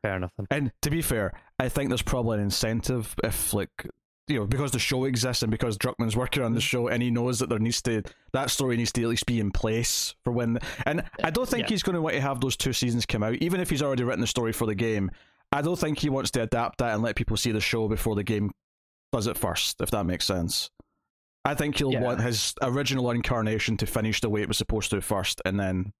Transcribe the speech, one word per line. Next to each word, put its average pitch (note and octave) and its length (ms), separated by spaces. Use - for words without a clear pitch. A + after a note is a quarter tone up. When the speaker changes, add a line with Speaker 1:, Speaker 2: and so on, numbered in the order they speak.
Speaker 1:
Fair G2 140
enough, F2+ 200
then. G2 140
Speaker 2:
And C#3 220
to D3 80
be D#3+ 120
fair, G#2+ 300
I C3 80
think C#3 200
there's A#2+ 140
probably A#2 360
an G#2 60
incentive A2+ 800
if, - 320
like, - 320
you D3 100
know, G2+ 80
because C3 240
the A#2+ 80
show B2+ 260
exists B2 380
and A2 80
because A2 260
Druckmann's A2+ 400
working B2+ 280
on A#2 100
the A2+ 60
Speaker 1:
Mm. - 20
Speaker 2:
show A#2+ 260
and A#2+ 140
he B2 80
knows A#2+ 300
that B2 80
there A#2 100
needs A2+ 240
to, A2+ 200
that C3+ 180
story B2+ 260
needs A#2 160
to B2 100
at A#2 60
least A#2 180
be A#2 140
in G2+ 100
place - 720
for B2 100
when, A#2 260
and B2+ 180
I D#3+ 80
don't B3 180
think A#3 160
Speaker 1:
Yeah. - 60
Speaker 2:
he's G#3 120
gonna F3+ 180
want D#3+ 140
to C#3 60
have C3+ 200
those C3 160
two C3+ 160
seasons A#2 320
come G#2 200
out, A2+ 120
even F3+ 240
if F3 80
he's D3 140
already C3 220
written B2+ 160
the A#2+ 80
story A2+ 240
for A#2 120
the G#2+ 120
game. G#2+ 340
I C#3+ 100
don't E3 180
think D#3 200
he D3+ 100
wants C3+ 240
to A#2+ 100
adapt A#2 360
that A#2 160
and G#2+ 80
let A2+ 140
people A2+ 200
see A#2+ 140
the G#2+ 100
show A2 280
before A2 260
the G2+ 80
game G#2 300
does A2 140
it A#2+ 100
first, - 440
if - 100
that G#2 160
makes F2 180
sense. F#2 460
I C#3+ 100
think D3 240
he'll C3+ 140
Speaker 1:
Yeah. B2 100
Speaker 2:
want B2 200
his A#2 400
original C3 480
incarnation A2 680
to G#2+ 80
finish A2 340
the A2 100
way G#2+ 120
it - 60
was - 80
supposed - 340
to G2+ 100
first - 440
and F#2+ 140
then F#2+ 420